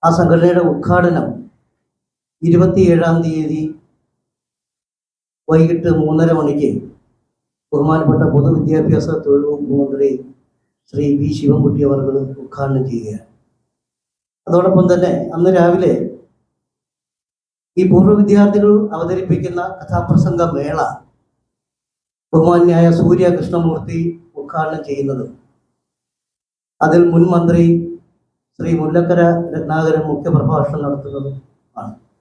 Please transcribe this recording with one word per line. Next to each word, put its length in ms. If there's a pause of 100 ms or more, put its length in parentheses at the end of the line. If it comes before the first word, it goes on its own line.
ആ 20 (100)
സംഘടനയുടെ 520
ഉദ്ഘാടനം 540 (1200)
ഇരുപത്തിയേഴാം 720
തീയതി 400 (1900)
വൈകിട്ട് 400 (120)
മൂന്നര 360
മണിക്ക് 300 (1040)
ബഹുമാനപ്പെട്ട 500 (120)
പൊതുവിദ്യാഭ്യാസ 760 (160)
തൊഴിൽ 220
വകുപ്പ് 320
മന്ത്രി 320 (800)
ശ്രീ 160 (140)
വി 180
ശിവൻകുട്ടി 500
അവർകൾ 260 (280)
ഉദ്ഘാടനം 480
ചെയ്യുകയാണ്. 360 (1200)
അതോടൊപ്പം 440
തന്നെ 200 (240)
അന്ന് 220
രാവിലെ 340 (1900)
ഈ 100
പൂർവ്വ 300
വിദ്യാർത്ഥികൾ 520 (260)
അവതരിപ്പിക്കുന്ന 640 (200)
കഥാപ്രസംഗ 640 (120)
മേള 240 (1500)
ബഹുമാന്യായ 540 (140)
സൂര്യ 360
കൃഷ്ണമൂർത്തി 640 (400)
ഉദ്ഘാടനം 480
ചെയ്യുന്നതും 420 (1600)
അതിൽ 160 (100)
മുൻ 100 (120)
മന്ത്രി 300 (960)
ശ്രീ 180
മുല്ലക്കര 420 (340)
രത്നാകരൻ 560
മുഖ്യപ്രഭാഷണം 760
നടത്തുന്നതും 500 (460)
ആണ്. 120 (280)